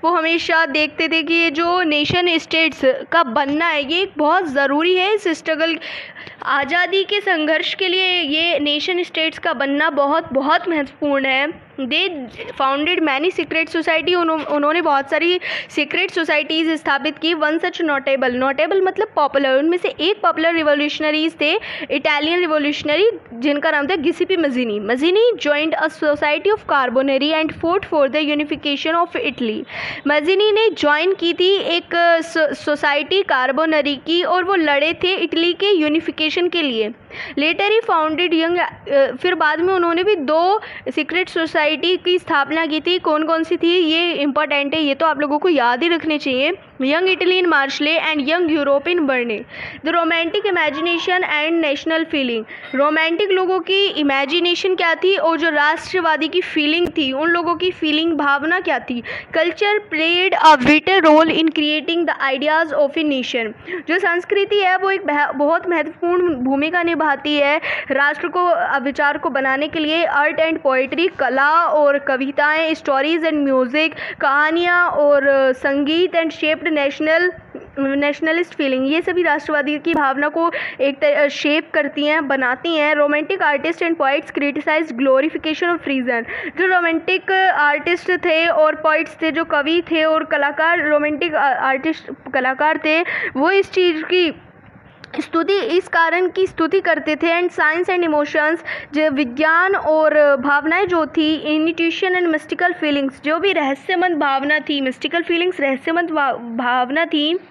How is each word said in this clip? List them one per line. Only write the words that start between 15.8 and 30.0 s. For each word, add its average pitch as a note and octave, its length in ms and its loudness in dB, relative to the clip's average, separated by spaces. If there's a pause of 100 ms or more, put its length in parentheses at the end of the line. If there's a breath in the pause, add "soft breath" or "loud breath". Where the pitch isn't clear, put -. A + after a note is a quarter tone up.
सोसाइटीज़ D#4+ 640 0
स्थापित C#4 440 -2
की। E4 160 -2
One D#4 240 0
such F4+ 220 -4
notable, C4+ 600 0
notable D4+ 420 0
मतलब F#4+ 340 0
पॉपुलर, C#4 420 2
उनमें E4 200 2
से F#4+ 100 -4
एक F#4+ 340 -2
पॉपुलर E4 320 2
रिवोल्यूशनरीज D4+ 880 0
थे, D#4+ 200 2 (300 loud breath)
इटालियन D4+ 500 0
रिवोल्यूशनरी, D4+ 680 0 (240)
जिनका C#4+ 360 0
नाम C#4+ 160 0
था F4+ 80 0
गिसिपी F4 420 0
मजीनी। B3 440 0
मजीनी E4+ 580 2
joined D4 360 0
a D#4 140 0
society D4+ 640 0
of A4 60 0 (140)
Carbonari C4+ 720 0
and D#4 80 -4
fought F4 320 -2 (100)
for C#4+ 140 4
the D4 280 0
unification D4+ 720 -2
of - 20 -12 (240)
Italy। A3+ 320 -4 (440 loud breath)